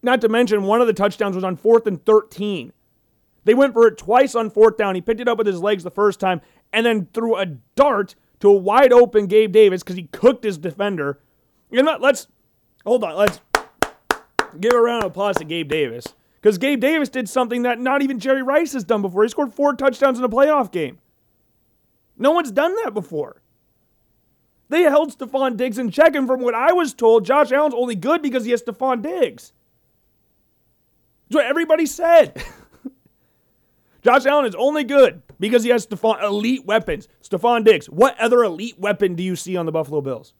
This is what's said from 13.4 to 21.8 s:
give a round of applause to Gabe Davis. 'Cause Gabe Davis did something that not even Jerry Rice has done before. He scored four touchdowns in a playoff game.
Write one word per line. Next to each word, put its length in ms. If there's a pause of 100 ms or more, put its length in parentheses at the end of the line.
give 140
a 80
round 240
of 60
applause 260
to 80
Gabe 240
Davis. 380 (360)
'Cause 160
Gabe 220
Davis 280
did 200
something 340
that 160
not 240
even 160
Jerry 240
Rice 300
has 120
done 180
before. 200
He 60
scored 260
four 200
touchdowns 440
in 60
a 40
playoff 440
game. 260 (1160)